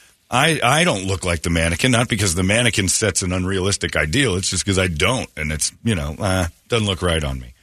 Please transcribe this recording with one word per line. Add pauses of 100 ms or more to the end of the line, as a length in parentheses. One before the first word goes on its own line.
(320)
I,
I
don't
look
like
the
mannequin,
not
because
the
mannequin
sets
an
unrealistic
ideal.
It's
just
'cause
I
don't.
And
it's, (100)
you
know,
uh, (220)
doesn't
look
right
on
me.